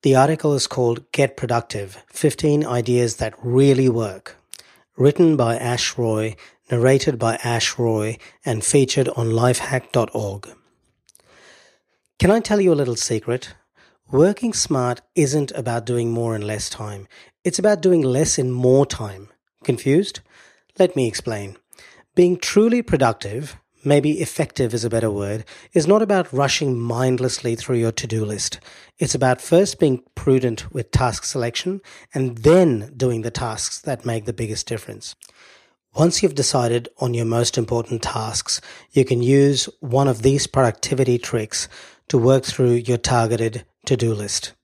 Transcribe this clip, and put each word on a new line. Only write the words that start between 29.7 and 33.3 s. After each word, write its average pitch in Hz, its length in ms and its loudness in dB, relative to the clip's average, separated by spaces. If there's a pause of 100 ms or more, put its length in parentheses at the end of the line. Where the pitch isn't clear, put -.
being 131 240 2 (140)
prudent 127 560 0
with 117 180 -8
task 123 320 0
selection 139 580 -6 (320)
and 127 260 -4
then 147 580 4
doing 120 260 -2
the 117 80 -6